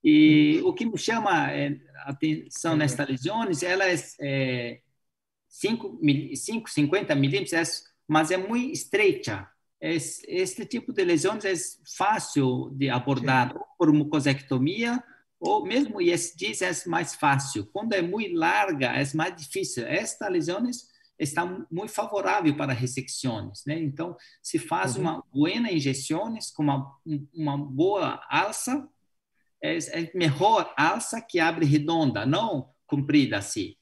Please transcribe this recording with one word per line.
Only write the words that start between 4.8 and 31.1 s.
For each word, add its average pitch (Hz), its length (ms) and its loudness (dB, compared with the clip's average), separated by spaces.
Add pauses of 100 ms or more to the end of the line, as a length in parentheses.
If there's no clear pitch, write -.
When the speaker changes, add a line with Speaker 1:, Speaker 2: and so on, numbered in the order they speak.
Speaker 1:
cinco 233 520 -4
mil-, 147 360 2
cinco, 220 340 -6
cinquenta 147 440 0
milímetros, 139 380 0
é, 170 100 0 (460)
mas 156 220 4
é 185 60 2
muito 226 360 -4
estreita. 160 760 0 (320)
Es-, 160 460 -4
este 185 400 -4
tipo - 260 -6
de 190 120 2
lesões 175 400 2
é 190 100 0 (420)
fácil 143 760 0
de 135 160 -2
abordar, 127 600 2
Speaker 2:
Sim. - 80 -10
Speaker 1:
ou - 80 -10 (120)
por 156 140 6
mucosectomia, 151 1080 2 (360)
ou 190 280 0
mesmo 220 340 0
I 170 120 6
S - 240 -2
Ds 196 260 -4
é 180 260 -2
mais 165 260 -2
fácil. 135 580 0
Quando 214 220 -2
é 185 80 2
muito 185 320 -2
larga, 170 540 2
é 131 160 0 (100)
mais 170 200 -2
difícil. 165 520 -6
Esta 202 420 -4
lesão 180 340 -2 (560)
está 160 260 -2 (260)
muito 196 220 -6
favorável 196 640 0
para 143 160 -2
ressecções, 117 960 -6
né? 151 120 -4
Então, 160 380 -6 (260)
se - 160 -4
faz 160 380 -2
Speaker 3:
Uhum. - 60 -4
Speaker 1:
uma 160 300 -4
buena 196 380 2
injeções 165 800 -2
com - 120 -4
uma, 139 320 0 (400)
uma 147 240 -2
boa 147 680 0
alça, 226 600 -2 (720)
é, 156 140 -2
é 165 380 -6
melhor 175 640 2
alça 202 440 0